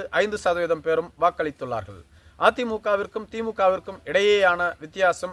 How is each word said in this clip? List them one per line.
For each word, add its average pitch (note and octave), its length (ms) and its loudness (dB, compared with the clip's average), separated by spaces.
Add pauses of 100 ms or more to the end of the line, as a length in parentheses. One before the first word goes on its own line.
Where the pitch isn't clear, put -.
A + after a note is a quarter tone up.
(100)
ஐந்து G3+ 340 0
சதவீதம் E3+ 400 0
பேரும் D#3+ 240 0 (120)
வாக்களித்துள்ளார்கள். B2+ 800 -4 (420)
அ F3+ 100 4
தி B3 140 -4
மு A3 200 -4
கவிற்கும் G#3 460 -2
தி A3 120 -8
மு A3+ 140 -4
கவிற்கும் F#3+ 480 0
இடையேயான F#3+ 560 4 (220)
வித்தியாசம் F3+ 500 -2